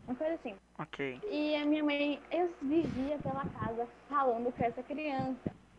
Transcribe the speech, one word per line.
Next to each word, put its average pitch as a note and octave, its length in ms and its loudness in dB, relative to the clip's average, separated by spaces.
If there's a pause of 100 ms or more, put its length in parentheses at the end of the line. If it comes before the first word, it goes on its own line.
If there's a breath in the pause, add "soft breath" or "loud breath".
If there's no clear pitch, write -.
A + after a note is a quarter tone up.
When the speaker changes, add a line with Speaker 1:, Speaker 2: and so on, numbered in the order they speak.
Speaker 1:
Uma B3 80 -4
coisa D#4 200 0
assim. B3 200 -6 (240)
Speaker 2:
Ok. C3 400 -4 (100)
Speaker 1:
E D4+ 280 2
a D4 100 0
minha D4+ 160 4
mãe, C#4+ 380 2 (100)
eu F4 180 2 (140)
vivia C#4+ 560 2
pela C4+ 280 -2
casa A3+ 420 -2 (200)
falando B3 440 4
com B3 120 0
essa A#3+ 200 0
criança. C4 640 -2 (280)